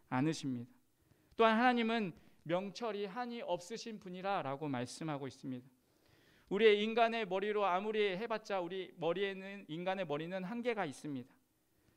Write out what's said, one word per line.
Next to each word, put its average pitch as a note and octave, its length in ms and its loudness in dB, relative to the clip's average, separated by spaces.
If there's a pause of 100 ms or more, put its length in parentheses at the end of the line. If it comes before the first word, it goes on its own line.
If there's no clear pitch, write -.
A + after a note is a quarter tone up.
않으십니다. C3 600 0 (680)
또한 A3+ 220 6
하나님은 A#3 560 2 (300)
명철이 G3+ 640 -2
한이 A#3+ 340 -8
없으신 G#3 580 -6
분이라 F#3 440 -4
라고 C#3 240 -4
말씀하고 C#3 580 -4
있습니다. B2+ 420 -8 (840)
우리의 G#3 340 6
인간의 A3+ 420 2
머리로 G3+ 400 0
아무리 G3+ 520 2
해봤자 G#3+ 440 -2
우리 F3+ 360 -6
머리에는, F#3+ 720 -2
인간의 F3+ 380 -2
머리는 E3 380 -2
한계가 A3+ 420 -2
있습니다. C3+ 480 -8 (640)